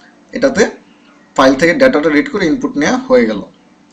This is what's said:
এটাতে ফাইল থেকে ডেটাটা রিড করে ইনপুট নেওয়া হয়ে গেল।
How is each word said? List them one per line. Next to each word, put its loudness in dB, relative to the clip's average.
এটাতে 0
ফাইল 2
থেকে 2
ডেটাটা 2
রিড 0
করে -2
ইনপুট -4
নেওয়া -2
হয়ে 2
গেল। -4